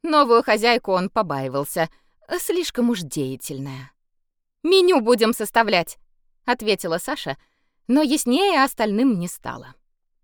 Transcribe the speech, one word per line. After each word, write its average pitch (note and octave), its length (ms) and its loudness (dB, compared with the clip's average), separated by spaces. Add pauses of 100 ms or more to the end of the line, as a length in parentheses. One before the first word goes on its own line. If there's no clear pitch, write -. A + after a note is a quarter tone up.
Новую C#4 400 4
хозяйку A3+ 480 2
он F#3 180 0
побаивался, C#3+ 800 -4 (500)
слишком D#4+ 500 -2
уж A3 100 -2
деятельная. C3+ 920 -10 (680)
"Меню F4+ 360 4
будем A3+ 340 2
составлять", G3+ 640 0 (480)
ответила G#3 520 -2
Саша, - 400 -6 (500)
но C4+ 140 2
яснее D4+ 600 2
остальным A3+ 560 0
не F3 80 -6
стало. - 480 -14 (480)